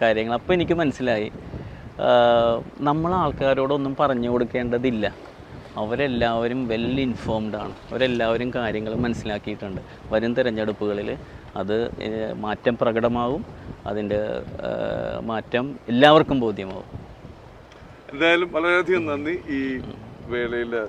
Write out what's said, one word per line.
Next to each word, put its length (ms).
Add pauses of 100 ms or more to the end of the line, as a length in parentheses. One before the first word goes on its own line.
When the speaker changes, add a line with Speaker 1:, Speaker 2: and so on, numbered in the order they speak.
Speaker 1:
കാര്യങ്ങൾ. 320
അപ്പോൾ 180
എനിക്ക് 200
മനസ്സിലായി, 600 (540)
ആ, 760 (180)
നമ്മൾ 340
ആൾക്കാരോടൊന്നും 840
പറഞ്ഞു 300
കൊടുക്കേണ്ടതില്ല. 840 (600)
അവരെല്ലാവരും 920
well 200
informed 680
ആണ്. 160 (180)
അവരെല്ലാവരും 640
കാര്യങ്ങൾ 400
മനസ്സിലാക്കിയിട്ടുണ്ട്. 840 (320)
വരും 220
തെരഞ്ഞെടുപ്പുകളിൽ 840 (400)
അത്, 460
ഏ, 300
മാറ്റം 440
പ്രകടമാവും. 680 (420)
അതിൻ്റെ, 320 (200)
ആ, 840
മാറ്റം 580 (100)
എല്ലാവർക്കും 520
ബോധ്യമാവും. 720 (1000)
Speaker 2:
എന്തായാലും 400
വളരെയധികം 540
നന്ദി 420
ഈ 320 (460)
വേളയിൽ 640